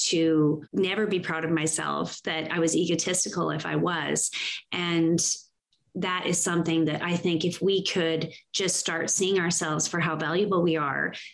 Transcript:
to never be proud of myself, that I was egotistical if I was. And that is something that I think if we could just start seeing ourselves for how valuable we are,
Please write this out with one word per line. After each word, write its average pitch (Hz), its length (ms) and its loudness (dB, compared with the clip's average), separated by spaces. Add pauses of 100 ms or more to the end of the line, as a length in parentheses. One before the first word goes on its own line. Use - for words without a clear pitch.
to 156 640 4
never 196 340 0
be 185 140 0
proud 165 240 -4
of 160 60 -2
myself, 156 720 -2
that 160 280 -4
I - 80 0
was 165 160 2
egotistical 170 760 0
if 156 140 -4
I 156 120 -2
was. 156 520 0 (440)
And 170 520 2 (720)
that 180 300 -2
is 175 120 2
something 160 480 2
that 151 180 -2
I 175 140 0
think 170 260 0
if 175 180 -2
we 190 220 2
could 160 500 0 (200)
just - 240 0
start 165 320 -2
seeing 190 300 2
ourselves 165 500 0
for 175 100 -2
how 160 160 0
valuable 175 480 2
we 165 140 4
are, 151 360 -2 (200)